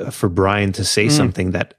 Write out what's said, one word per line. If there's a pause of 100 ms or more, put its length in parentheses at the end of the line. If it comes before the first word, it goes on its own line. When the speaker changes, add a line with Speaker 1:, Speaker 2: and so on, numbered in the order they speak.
Speaker 1:
uh,
for
Brian
to
say
Speaker 2:
Mm.
Speaker 1:
something
that